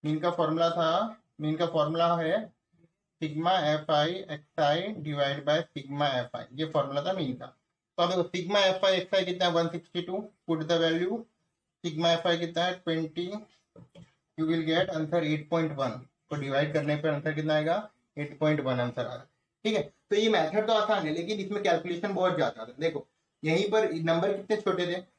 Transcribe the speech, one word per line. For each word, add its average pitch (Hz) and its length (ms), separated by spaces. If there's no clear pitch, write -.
Mean 151 160
का 175 120
formula 165 380
था, 170 480
mean 151 160
का 170 120
formula 165 380
है 165 180
sigma 160 320
एफ़ 151 280
आई 156 220
एक्स 151 300
आई 156 260
divide 143 420
by 147 140
sigma 143 460
एफ़ 123 220
आई, 110 160
ये 151 160
formula 143 340
था 180 100
mean 151 220
का। - 120
तो - 560
अब 175 80
देखो 180 200
sigma 185 340
एफ़ 190 220
आई 190 100
एक्स 180 180
आई 190 100
कितना 180 220
है? 175 60
one 165 160
sixty 170 340
two, 185 220
put 156 140
the 165 160
value, 175 400
sigma 165 240
एफ़ 165 200
आई 170 100
कितना 170 260
है? 180 160
twenty, 165 500
you 160 100
will 165 180
get 180 260
answer 160 320
eight 151 240
point 160 300
one, 123 200
को 151 80
divide 139 360
करने 147 240
पर 151 140
answer 147 240
कितना 151 200
आएगा? 165 340
एट 147 220
पॉइंट 151 240
वन 127 180
answer 120 260
आएगा, 123 200
ठीक - 120
है। - 60
तो - 340
ये 220 140
मेथड 185 360
तो 208 80
आसान 208 320
है, 151 80
लेकिन 190 260
इसमें 202 220
calculation 175 520
बहुत 180 220
ज्यादा 117 280
था। 120 160
देखो 160 260
यहीं 190 280
पर 220 240
number 165 400
कितने 202 240
छोटे 185 280
थे? 180 160